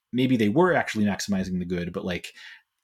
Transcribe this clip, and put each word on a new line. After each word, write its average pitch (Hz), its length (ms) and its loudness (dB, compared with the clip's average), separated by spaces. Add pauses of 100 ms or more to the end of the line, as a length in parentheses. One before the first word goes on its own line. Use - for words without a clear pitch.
(120)
maybe 127 240 2
they 110 140 4
were 165 240 4
actually 110 320 0
maximizing 92 540 -2
the 90 60 -4
good, 87 280 -4
but, 90 100 -6
like, 87 300 -6 (500)